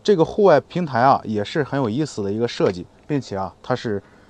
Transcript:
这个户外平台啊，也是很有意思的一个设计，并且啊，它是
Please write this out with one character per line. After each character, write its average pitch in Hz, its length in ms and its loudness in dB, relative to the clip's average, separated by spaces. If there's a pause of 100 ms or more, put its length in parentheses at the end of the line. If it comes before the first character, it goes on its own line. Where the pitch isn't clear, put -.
这 208 140 4
个 160 80 4
户 - 200 0
外 165 180 8
平 180 220 -6
台 135 140 -2
啊， 123 260 6
也 104 200 -2
是 156 180 -4
很 135 160 -4
有 127 120 0
意 123 160 -4
思 - 160 -10
的 98 100 -4
一 107 60 -4
个 120 100 0
设 131 240 0
计， 87 140 -10 (200)
并 143 140 -2
且 101 160 -10
啊， 95 160 -6 (100)
它 127 140 -2
是 104 260 -6 (280)